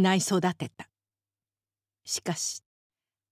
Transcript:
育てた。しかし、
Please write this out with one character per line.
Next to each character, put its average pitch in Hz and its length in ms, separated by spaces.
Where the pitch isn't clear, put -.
育 185 240
て - 140
た。 - 200
し - 160
か - 120
し、 - 300